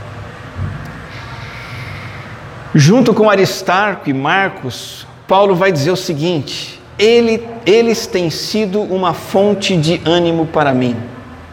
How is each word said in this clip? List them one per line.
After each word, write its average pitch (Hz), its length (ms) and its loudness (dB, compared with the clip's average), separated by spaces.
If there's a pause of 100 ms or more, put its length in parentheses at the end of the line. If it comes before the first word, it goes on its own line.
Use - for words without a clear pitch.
(2750)
Junto 196 400 6
com 214 160 4
Aristarco 196 800 0
e 143 40 0
Marcos, 147 920 -4 (200)
Paulo 196 300 4
vai 190 160 2
dizer 147 180 2
o 180 60 2
seguinte, 160 840 -4 (160)
"Ele, 226 480 4 (220)
eles 226 400 4
têm 180 240 0
sido 208 520 -2
uma 180 320 0
fonte 202 600 0
de 165 280 2
ânimo 165 420 2
para 147 260 2
mim." 127 240 0 (560)